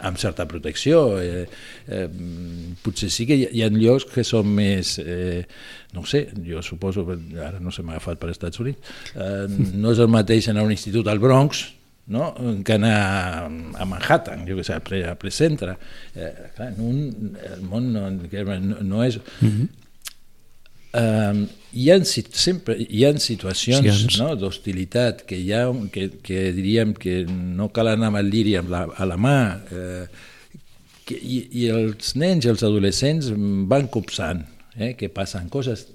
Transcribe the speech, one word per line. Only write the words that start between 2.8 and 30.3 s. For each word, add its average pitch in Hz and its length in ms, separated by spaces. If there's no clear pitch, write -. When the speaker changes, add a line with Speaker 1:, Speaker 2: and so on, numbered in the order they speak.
Speaker 1:
potser 107 260
sí 117 160
que 143 140
hi 123 60
ha, - 100
hi 113 80
ha 110 80
llocs 113 400
que 117 160
són 104 240
més... 101 480
Eh, 90 460
no 87 100
ho - 80
sé, 147 140
jo 82 180
suposo, 95 440
ara 82 240
no 87 80
se - 120
m'ha 82 120
agafat 82 240
per 85 160
Estats - 240
Units, 135 320
eh, 98 320
no 113 160
és 117 80
el 113 80
mateix 113 400
anar 107 140
a - 20
un 107 80
institut 107 320
al 104 160
Bronx, 131 460
no? 117 260
Que 113 80
anar 107 200
a 95 80
Manhattan, 92 560
jo 92 160
què 82 80
sé, 82 80
a 78 80
ple, 95 240
a 85 80
ple 95 160
centre. 143 460
Eh, 80 140
clar, 117 220
en 104 100
un, 117 520
el 90 160
món 117 300
no, 101 160
no, 95 760
no 101 240
és 110 140
Speaker 2:
Mhm. 113 300
Speaker 1:
Ehm, 107 500
hi 127 240
ha 196 80
sit-, - 340
sempre 170 420
hi 110 300
ha 143 80
situacions, 113 640
Speaker 2:
Situacions. 110 400
Speaker 1:
no, 135 180
d'hostilitat 98 880
que - 160
hi 92 160
ha 120 160
un, 117 200
que, 95 180
que 95 340
diríem 101 440
que 90 300
no 90 440
cal 113 220
anar 110 180
amb 104 80
el 101 140
lliri 104 260
amb 87 140
la, 87 160
a 95 180
la 90 120
mà, 127 180
eh, 90 420